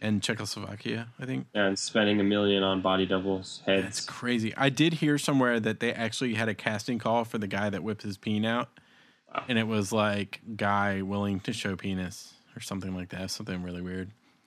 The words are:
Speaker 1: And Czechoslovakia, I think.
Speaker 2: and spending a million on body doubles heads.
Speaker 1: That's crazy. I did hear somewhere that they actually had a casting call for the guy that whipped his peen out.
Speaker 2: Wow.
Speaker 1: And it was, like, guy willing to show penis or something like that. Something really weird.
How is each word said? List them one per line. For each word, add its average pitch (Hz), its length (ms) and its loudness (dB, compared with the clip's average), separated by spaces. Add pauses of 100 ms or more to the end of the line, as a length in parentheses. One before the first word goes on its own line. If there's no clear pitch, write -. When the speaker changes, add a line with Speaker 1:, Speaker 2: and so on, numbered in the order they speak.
Speaker 1:
And 107 220 0
Czechoslovakia, 107 840 -6 (100)
I 131 80 -8
think. 131 260 -4
Speaker 2:
and 98 240 4
spending 104 420 2
a 101 40 4
million 101 400 4
on 95 180 2
body 95 240 4
doubles 95 640 -2
heads. 95 160 4
Speaker 1:
That's 101 240 -6
crazy. 117 500 -2
I 139 120 4
did 156 260 4
hear 147 240 2
somewhere 127 400 4
that 110 220 0
they 117 120 0
actually 117 400 -2
had 110 160 0
a 101 60 -2
casting 110 420 -2
call 113 280 2
for 117 120 -8
the 104 100 -4
guy 101 220 0
that 98 140 -4
whipped 104 180 -4
his 101 160 -8
peen 107 260 0
out. 117 260 0 (640)
Speaker 2:
Wow. - 160 -4
Speaker 1:
And 120 120 2
it 110 80 2
was, 107 240 0
like, 104 500 0 (140)
guy 101 480 2
willing 101 380 0
to 120 120 -6
show 101 220 -2
penis 92 580 -6 (240)
or - 40 -12
something 95 340 -6
like 90 140 -8
that. 92 200 -6
Something 95 320 -6
really 87 220 -6
weird. 92 260 -6 (380)